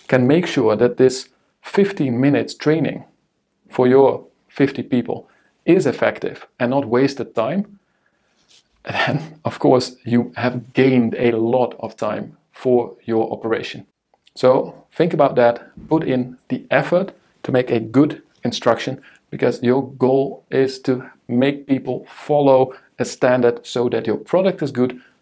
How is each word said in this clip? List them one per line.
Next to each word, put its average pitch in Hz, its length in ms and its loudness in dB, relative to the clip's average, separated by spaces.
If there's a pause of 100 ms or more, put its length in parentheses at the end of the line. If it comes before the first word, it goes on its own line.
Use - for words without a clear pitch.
can 127 180 4
make 170 200 4
sure 110 300 0
that 120 200 2
this 131 320 2 (340)
fifty 196 480 0
minutes 127 440 0
training - 500 -2 (640)
for 127 180 0
your 131 400 4 (220)
fifty 135 340 -2
people - 460 -6 (360)
is 165 220 4
effective - 600 -4 (120)
and 123 120 -2
not 135 160 -2
wasted 123 480 -2
time, 175 440 -4 (1080)
then - 600 -6
of - 140 -6
course 127 460 2
you 117 320 0
have 123 360 -6
gained 127 460 2
a 120 140 0
lot 117 480 -2
of 110 160 -12
time 107 400 -8 (140)
for 123 540 -2
your 113 260 0
operation. 110 560 -6 (480)
So - 580 0
think 165 200 0
about 143 240 2
that, 120 340 2 (180)
put 156 160 0
in 127 340 -4 (100)
the - 220 -6
effort 170 420 0 (300)
to 120 100 -6
make 127 180 0
a 117 100 0
good 131 420 0 (220)
instruction, 127 580 -2 (280)
because - 320 -2
your 127 300 2
goal 135 580 0
is 131 300 0
to 127 300 -4 (180)
make 135 380 0
people 131 420 -4
follow 135 640 2 (260)
a 123 60 -4
standard 123 640 0
so 120 240 -2
that 113 160 -4
your 107 100 -2
product 185 460 -2
is 135 100 -6
good, 123 280 -2 (220)